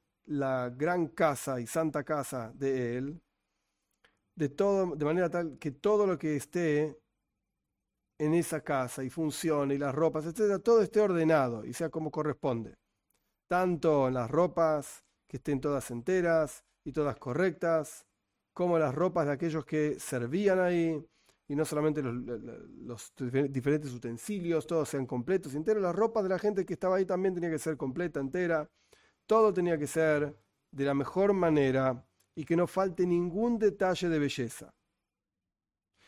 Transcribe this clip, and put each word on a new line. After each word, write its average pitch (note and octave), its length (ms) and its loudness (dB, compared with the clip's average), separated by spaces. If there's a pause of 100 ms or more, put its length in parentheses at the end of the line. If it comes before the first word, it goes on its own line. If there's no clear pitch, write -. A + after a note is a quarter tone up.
(260)
la C3 440 -2
gran D#3+ 380 0
casa C#3+ 500 0
y A#2 80 -6
santa D#3 380 -2
casa C3 500 -6
de C3 420 -2
Él, C#3+ 240 -8 (1160)
de D3+ 140 -2
todo, F#3+ 440 2
de D3+ 100 -2
manera E3+ 240 2
tal E3 300 -4
que D3 140 -6
todo G#3 340 2
lo F3+ 100 0
que D3+ 200 -2
esté D3+ 600 0 (1200)
en D3+ 160 2
esa E3 260 0
casa C3 420 -4
y C3 80 -6
funcione, D3 640 0
y C#3 40 0
las C#3 140 -2
ropas, D#3 320 0
etcétera, G3 360 0
todo A#3 200 6
esté G#3 200 2
ordenado D#3 640 4
y A#2+ 100 -10
sea D#3+ 160 -4
como D#3 220 -6
corresponde. C3 640 -4 (720)
Tanto E3 640 2
las B2 200 -2
ropas, D#3 720 0 (240)
que C3+ 120 -10
estén C#3+ 220 -2
todas C#3 300 -2
enteras E3 720 0 (220)
y C#3+ 80 -10
todas D3 240 -2
correctas, D#3+ 880 -2 (460)
como F3 260 2
las C#3+ 160 2
ropas E3+ 320 0
de D3 60 0
aquellos D#3 320 -2
que D3+ 340 0
servían F3+ 600 0
ahí, E3 440 0 (440)
y C#3+ 80 -4
no D#3 80 2
solamente D3+ 360 0
los, B2 140 -2
los, A#2+ 260 -6 (440)
los A#2+ 320 -14
difer-, C3+ 340 0
diferentes C#3 420 -2
utensilios, D#3 760 -4
todos D#3 200 0
sean C3+ 160 -2
completos D3+ 480 -2
y C#3 40 -4
enteros. G3 260 0
Las F3 140 0
ropas A3+ 260 2
de F#3+ 60 0
la F#3 100 0
gente G3 260 0
que F#3 100 -6
estaba F#3 220 0
ahí F#3+ 80 2
también F#3 300 0
tenía E3+ 160 -2
que D#3 80 0
ser D#3 180 -4
completa, D3 440 -4
entera. D#3+ 500 -2 (560)
Todo G#3+ 260 6
tenía F3 260 2
que D3 80 -4
ser D3 500 2 (340)
de C#3 140 -4
la C#3 100 2
mejor F#3+ 380 2
manera C3+ 720 2 (300)
y D#3 100 -8
que E3+ 120 0
no F3 100 4
falte F#3 400 -2
ningún F3+ 520 0
detalle F#3 500 2
de D#3+ 100 0
belleza. C3+ 560 -4 (1300)